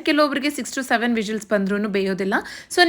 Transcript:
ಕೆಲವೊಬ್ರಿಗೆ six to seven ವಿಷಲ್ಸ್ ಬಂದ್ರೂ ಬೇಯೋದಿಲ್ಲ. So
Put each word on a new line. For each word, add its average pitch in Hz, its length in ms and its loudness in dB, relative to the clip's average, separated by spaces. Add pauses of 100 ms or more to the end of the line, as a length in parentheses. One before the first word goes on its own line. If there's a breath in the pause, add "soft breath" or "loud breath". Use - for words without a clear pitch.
ಕೆಲವೊಬ್ರಿಗೆ 294 500 2
six - 180 -8
to 269 140 -2
seven 240 200 2 (100)
ವಿಷಲ್ಸ್ 214 320 -4
ಬಂದ್ರೂ 202 440 0
ಬೇಯೋದಿಲ್ಲ. 196 380 0 (400 loud breath)
So 349 140 6